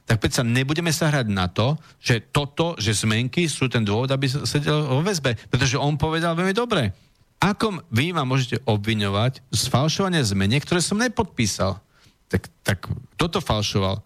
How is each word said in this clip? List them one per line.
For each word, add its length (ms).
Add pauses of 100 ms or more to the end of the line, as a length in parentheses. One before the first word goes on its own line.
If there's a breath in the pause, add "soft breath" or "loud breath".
Tak 100
predsa 220
nebudeme 500
sa 220
hrať 160
na 180
to, 300 (240 loud breath)
že 320
toto, 480
že 160
zmenky 480
sú 240
ten 160
dôvod, 240
aby 180
s-, 220
sedel 400
vo 160
väzbe. 320 (160 loud breath)
Pretože 240
on 240
povedal 320
veľmi 240
dobre. 340 (540 soft breath)
Ako 320
m-, 60 (100)
vy 240
ma 80
môžete 400
obviňovať 880
z 160
falšovania 560
zmeniek, 400
ktoré 160
som 160
nepodpísal? 800 (560 soft breath)
Tak, 160 (160)
tak 240
kto 400
to 160
falšoval? 600